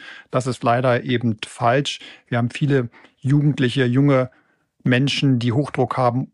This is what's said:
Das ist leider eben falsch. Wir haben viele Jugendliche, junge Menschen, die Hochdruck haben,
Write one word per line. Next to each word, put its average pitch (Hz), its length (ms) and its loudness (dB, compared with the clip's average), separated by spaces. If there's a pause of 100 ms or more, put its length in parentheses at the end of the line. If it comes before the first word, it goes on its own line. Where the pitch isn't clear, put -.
(320)
Das 127 160 -2
ist 123 160 -6
leider 120 400 2
eben 120 420 -2
falsch. 131 540 -2 (280)
Wir 123 100 -4
haben 117 120 -2
viele 135 400 0 (280)
Jugendliche, 135 680 0
junge 131 440 2 (540)
Menschen, 131 560 2
die 117 120 0
Hochdruck 131 460 -2
haben, 123 360 -2